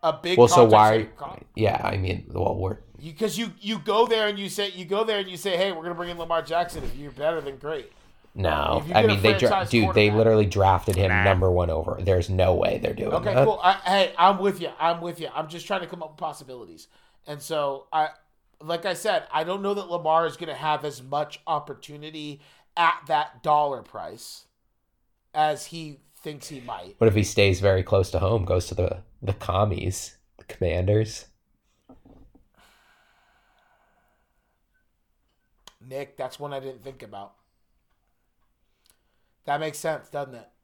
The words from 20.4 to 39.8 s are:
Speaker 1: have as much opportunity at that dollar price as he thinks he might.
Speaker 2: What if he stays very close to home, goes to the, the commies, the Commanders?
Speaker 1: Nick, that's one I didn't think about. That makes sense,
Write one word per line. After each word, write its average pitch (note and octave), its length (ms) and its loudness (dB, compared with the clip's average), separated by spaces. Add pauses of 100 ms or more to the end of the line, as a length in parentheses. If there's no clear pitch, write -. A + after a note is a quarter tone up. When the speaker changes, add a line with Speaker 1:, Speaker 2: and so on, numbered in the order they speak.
Speaker 1:
have D3+ 320 -4
as C3 160 -10
much C#3+ 460 -6
opportunity D3 920 -10 (380)
at E3+ 300 2
that D3+ 340 -2
dollar D3 400 0
price F#2+ 640 -16 (880)
as D3+ 340 0
he D#3 340 -14 (200)
thinks D3 260 -12
he C#3 120 -14
might. G2+ 380 -14
Speaker 2:
What A2+ 100 4
if G#2 80 6
he G#2+ 80 4
stays F#2+ 360 2
very F#2+ 240 2
close F#2+ 280 2
to E2 80 0
home, G2 260 0
goes F2+ 220 0
to - 80 -10
the, F2+ 280 -4 (180)
the G2 120 -4
commies, F#2 840 -2 (200)
the - 80 -20
Commanders? G2 840 -2 (4000)
Speaker 1:
Nick, C#3 300 -12
that's - 220 -10
one C#3+ 140 -10
I C3+ 60 -8
didn't C3 240 -14
think C3 200 -18
about. G2+ 300 -18 (2000)
That C#3+ 140 -4
makes D3+ 180 -8
sense, - 320 -8